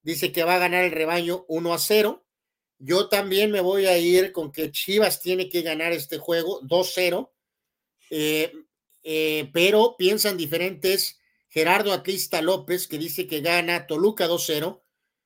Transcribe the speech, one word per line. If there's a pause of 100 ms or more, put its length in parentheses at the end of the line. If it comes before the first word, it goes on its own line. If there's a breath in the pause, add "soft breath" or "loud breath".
dice
que
va
a
ganar
el
rebaño
uno
a
cero. (540)
Yo
también
me
voy
a
ir
con
que
Chivas
tiene
que
ganar
este
juego
dos
cero, (760)
eh, (500)
eh,
pero
piensan
diferentes (300)
Gerardo
Atlista
López,
que
dice
que
gana
Toluca
dos
cero, (420)